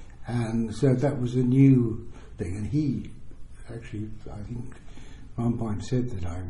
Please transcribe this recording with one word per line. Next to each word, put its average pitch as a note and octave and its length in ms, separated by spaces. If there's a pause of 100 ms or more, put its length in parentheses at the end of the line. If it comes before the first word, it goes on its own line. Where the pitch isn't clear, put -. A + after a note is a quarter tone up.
(260)
And A#2 480
so C3+ 220
that C3 240
was B2 160
a B2+ 80
new B2 680 (280)
thing. G2 180
And G#2+ 100
he C3+ 460 (600)
actually, G#2+ 380 (240)
I G#2 100
think, A#2+ 300
at - 680
one A#2 140
point G#2 280
said B2+ 240
that - 160
I F2 240